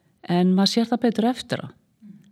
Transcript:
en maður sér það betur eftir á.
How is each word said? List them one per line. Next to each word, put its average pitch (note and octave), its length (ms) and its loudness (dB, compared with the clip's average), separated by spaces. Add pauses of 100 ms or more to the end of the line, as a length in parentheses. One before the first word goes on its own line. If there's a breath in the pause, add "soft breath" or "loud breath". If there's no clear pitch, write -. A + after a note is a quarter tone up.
(280 soft breath)
en F3+ 280 4
maður G3 180 2
sér A#3 160 0
það B3 160 0
betur A3 240 0
eftir - 340 -6
á. - 20 -12 (640)